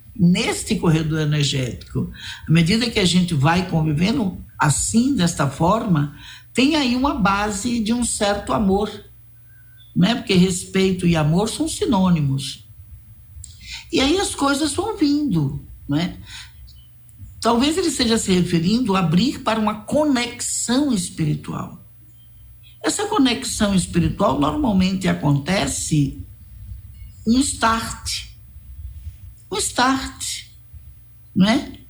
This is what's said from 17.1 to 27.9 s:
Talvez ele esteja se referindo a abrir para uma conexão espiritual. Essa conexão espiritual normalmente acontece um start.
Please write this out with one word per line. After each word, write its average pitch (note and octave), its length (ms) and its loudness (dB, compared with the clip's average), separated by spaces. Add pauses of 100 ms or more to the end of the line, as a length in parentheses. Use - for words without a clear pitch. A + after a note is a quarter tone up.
Talvez B3 360 2
ele F4 100 0
esteja A#3 300 0
se G3 140 0
referindo F3+ 640 2
a F#3+ 40 2
abrir F#3 400 2
para A3 200 -2
uma G#3+ 220 -2
conexão B3+ 1120 0
espiritual. D#3+ 920 -4 (960)
Essa G#4+ 260 -2
conexão A#3+ 680 0
espiritual F3+ 640 0
normalmente G3 680 0
acontece D#3 1160 0 (1000)
um A#3 140 4
start. A3+ 840 -2 (1300)